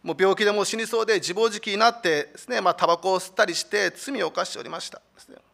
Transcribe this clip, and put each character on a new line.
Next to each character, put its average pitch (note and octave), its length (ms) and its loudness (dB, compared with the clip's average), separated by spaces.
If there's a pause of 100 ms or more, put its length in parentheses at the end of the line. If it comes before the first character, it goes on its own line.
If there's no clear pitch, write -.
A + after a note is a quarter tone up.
も E3 100 -6
う D#3 60 -4
病 F#3+ 180 6
気 G#3+ 80 0
で G#3 80 4
も G#3 100 2
う - 20 0
死 - 120 -2
に A3+ 100 -4
そ A3+ 160 -2
う A3 40 -2
で G#3+ 80 2
自 E3 200 -2
暴 A3 120 2
自 G#3 120 -2
棄 G#3 140 -6
に G3 40 -2
な A3 120 6
っ A#3 120 0
て D#3 240 2
で - 140 -16
す - 100 -18
ね、 A#3+ 120 -2
ま F#3+ 100 2
あ、 D#3+ 40 -2
タ F3+ 120 2
バ E3+ 120 4
コ F#3 140 0
を F#3 80 2
吸 - 120 -14
っ - 20 -20
た - 100 4
り E3+ 100 -2
し D#3 100 -4
て G3+ 260 0
罪 B3+ 320 -8
を E3 60 0
犯 F3 160 -4
し - 80 -8
て - 80 -10
お - 20 -12
り - 60 -12
ま E3 100 -10
し - 120 -12
た - 120 -20 (140)
で - 40 -20
す - 80 -20
ね。 - 100 -20 (160)